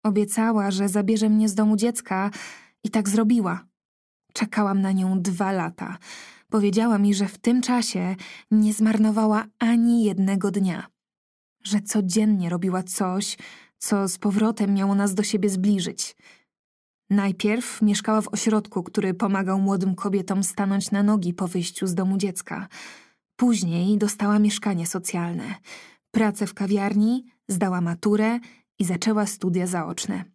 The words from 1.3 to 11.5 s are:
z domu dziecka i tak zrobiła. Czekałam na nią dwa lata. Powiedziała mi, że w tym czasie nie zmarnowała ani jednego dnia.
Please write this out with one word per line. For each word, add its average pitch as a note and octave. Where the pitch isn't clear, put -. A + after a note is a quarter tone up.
z F#3+
domu G#3+
dziecka G3+
i G#3+
tak G3+
zrobiła. G#3+
Czekałam G3+
na F#3+
nią F#3+
dwa F#3+
lata. F3+
Powiedziała G#3
mi, G3+
że G3
w -
tym A#3+
czasie F#3+
nie G#3+
zmarnowała G#3+
ani A#3
jednego G3
dnia. F#3+